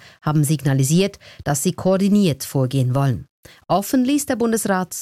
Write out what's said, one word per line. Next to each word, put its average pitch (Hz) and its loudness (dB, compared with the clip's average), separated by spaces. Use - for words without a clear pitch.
haben 151 0
signalisiert, 147 0
dass 147 -2
sie 185 -2
koordiniert 190 0
vorgehen 127 0
wollen. 139 -2
Offen 202 0
ließ 285 0
der 262 -2
Bundesrat, 214 -2